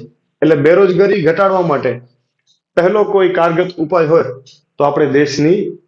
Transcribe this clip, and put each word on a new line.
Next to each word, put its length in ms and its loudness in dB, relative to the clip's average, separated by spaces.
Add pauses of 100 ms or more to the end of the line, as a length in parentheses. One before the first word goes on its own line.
(420)
એટલે 140 2 (100)
બેરોજગારી 600 2
ઘટાડવા 460 0
માટે 200 -2 (840)
પહેલો 280 2
કોઈ 320 0
કારગત 320 0 (140)
ઉપાય 280 0
હોય 140 2 (480)
તો 100 -8
આપણે 280 0
દેશની 480 0 (280)